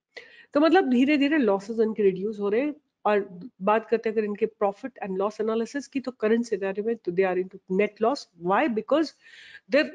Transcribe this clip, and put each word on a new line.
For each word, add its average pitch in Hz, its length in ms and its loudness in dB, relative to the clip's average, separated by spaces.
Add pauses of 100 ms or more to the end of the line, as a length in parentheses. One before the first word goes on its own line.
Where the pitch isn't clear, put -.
(540)
तो 294 60 4
मतलब 320 300 4
धीरे-धीरे 277 480 4
लॉसेस 220 420 0
इनके 220 220 0
रिड्यूस 196 380 0
हो 202 80 -2
रहे 214 120 2
हैं। 294 140 -2 (320)
और 208 140 2 (460)
बात 220 240 2
करते 226 180 -2
हैं 214 80 -4
अगर 220 80 0
इनके 208 220 -4 (160)
profit 202 420 -4
and 190 160 -6
loss 208 240 -4
analysis 226 480 -4
की, 277 80 -4
तो 247 100 -8
करंट 233 360 0
सिनेरियो 196 400 -4
में 233 100 -4
तो 180 160 -8
they 185 160 2
are 180 140 -2
into 190 160 -10 (200)
net 208 260 -2
loss। 269 160 0 (300)
Why? 202 100 2 (160)
Because 269 340 0 (580)
their 269 260 2